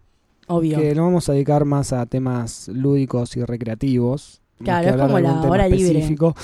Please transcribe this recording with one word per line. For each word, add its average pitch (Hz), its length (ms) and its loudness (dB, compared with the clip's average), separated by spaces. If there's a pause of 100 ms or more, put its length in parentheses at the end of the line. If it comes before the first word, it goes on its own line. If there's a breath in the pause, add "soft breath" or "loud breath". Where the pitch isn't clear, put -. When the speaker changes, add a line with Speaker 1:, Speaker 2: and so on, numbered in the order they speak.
(480)
Speaker 1:
Obvio. 165 320 0
Speaker 2:
Que 147 160 0
lo 160 80 0
vamos 175 260 0
a 143 40 2
dedicar 143 320 2
más 143 280 -2
a 123 120 -4
temas 123 640 -6
lúdicos 131 680 -2
y 123 60 -4
recreativos. 120 1000 -4 (180)
Más - 60 -12
Speaker 1:
Claro, 175 180 0
Speaker 2:
que 175 40 2
Speaker 1:
es 196 60 4
Speaker 2:
hablar 170 140 2
Speaker 1:
como 196 100 2
Speaker 2:
de 175 60 4
Speaker 1:
la 170 60 2
Speaker 2:
algún - 140 0
tema 170 100 2
Speaker 1:
hora 196 140 4
libre. 185 200 4
Speaker 2:
específico. 156 560 0